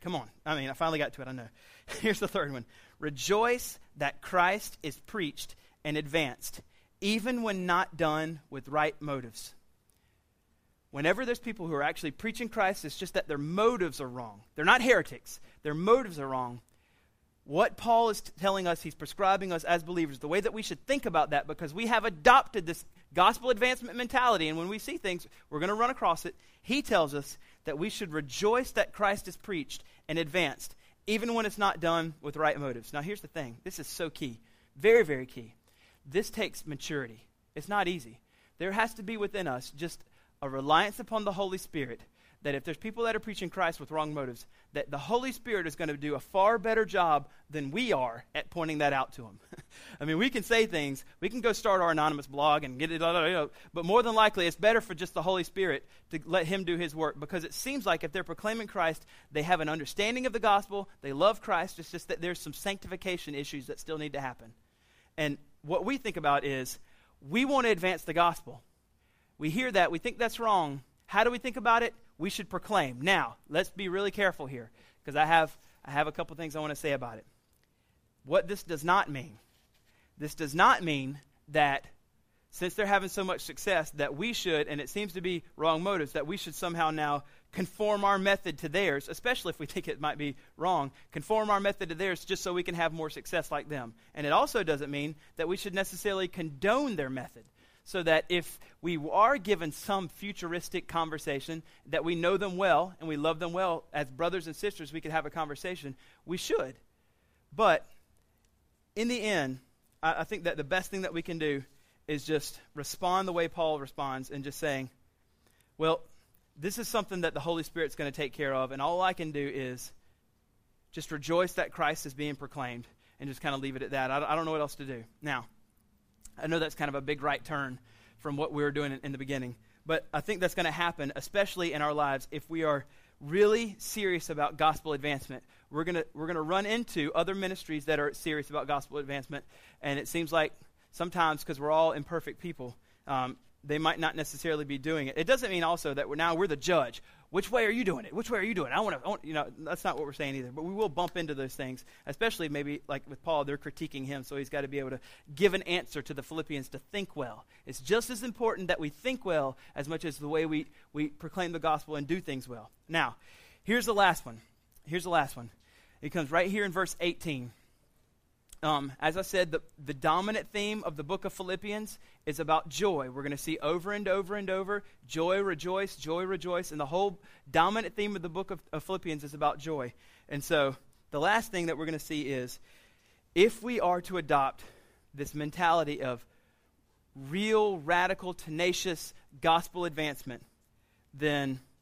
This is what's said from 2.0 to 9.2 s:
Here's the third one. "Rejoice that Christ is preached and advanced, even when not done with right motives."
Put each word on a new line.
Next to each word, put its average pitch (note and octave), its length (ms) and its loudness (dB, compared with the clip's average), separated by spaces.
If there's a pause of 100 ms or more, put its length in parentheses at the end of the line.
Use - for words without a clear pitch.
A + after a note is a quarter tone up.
Here's G#3+ 200 2
the G#3 80 0
third D3 240 -2
one. B2 140 -8 (320)
"Rejoice G3+ 800 0 (180)
that C#3 240 -2
Christ F#3 640 2
is D3+ 180 -8
preached - 540 -6 (300)
and D3+ 120 -2
advanced, D3 640 -2 (400)
even A3+ 440 0
when F#3+ 220 -2
not F3+ 300 2
done D#3 440 0 (100)
with C3+ 180 -10
right D3+ 320 2
motives." C3+ 540 -8 (1400)